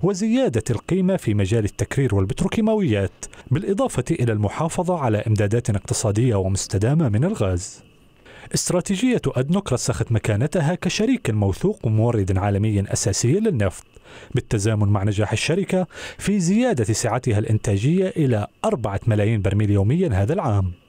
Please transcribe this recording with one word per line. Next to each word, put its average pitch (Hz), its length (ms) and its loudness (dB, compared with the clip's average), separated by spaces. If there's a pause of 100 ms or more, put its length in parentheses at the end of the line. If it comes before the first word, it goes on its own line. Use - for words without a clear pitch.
وزيادة 202 680 0
القيمة 180 460 0
في 110 180 -2
مجال 104 300 2
التكرير 110 500 -2
والبتروكيماويات، 127 1080 0 (260)
بالإضافة 196 600 -2
إلى 120 220 0
المحافظة 165 680 -2
على 117 200 0
إمدادات 107 520 0
اقتصادية 107 640 0
ومستدامة 101 760 0
من 107 160 2
الغاز. 95 580 -2 (720)
استراتيجية 190 720 0
أدنوك 143 460 0
رسخت 117 400 -2
مكانتها 117 640 0
كشريك 214 560 0
موثوق 107 560 0
ومورد 110 520 2
عالمي 101 540 0
أساسي 113 400 0
للنفط، 170 520 0 (500)
بالتزامن 107 540 0
مع 101 160 2
نجاح 104 280 0
الشركة 180 540 0 (320)
في 202 220 0
زيادة 190 440 2
سعتها 110 540 0
الإنتاجية 117 680 0
إلى 127 380 0 (180)
أربعة 113 420 -2
ملايين 107 360 2
برميل 101 280 2
يوميا 110 420 2
هذا 101 200 2
العام. 104 400 0 (160)